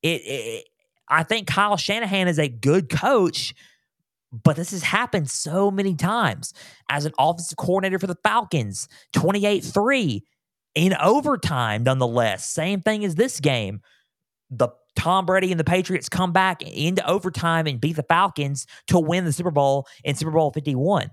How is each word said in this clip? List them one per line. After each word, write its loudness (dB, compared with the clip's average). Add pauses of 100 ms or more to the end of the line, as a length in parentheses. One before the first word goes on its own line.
It, -2
it, -8 (420)
I 2
think -4
Kyle 2
Shanahan -2
is 0
a 2
good 0
coach, 0 (760)
but 2
this -6
has -8
happened 0
so 0
many 0
times. -2 (360)
As -2
an -6
offensive 0
coordinator 0
for -4
the -6
Falcons, -2 (260)
twenty-eight 2
three 0 (520)
in 4
overtime, 2
nonetheless. 0
Same -2
thing -2
as -2
this 0
game. -2 (680)
The 2 (260)
Tom 0
Brady 2
and -2
the 0
Patriots 0
come -2
back 2
into -2
overtime 0
and -4
beat -2
the -6
Falcons 0 (200)
to 4
win 0
the 0
Super -2
Bowl 2 (160)
in -2
Super -4
Bowl 2
fifty-one. 0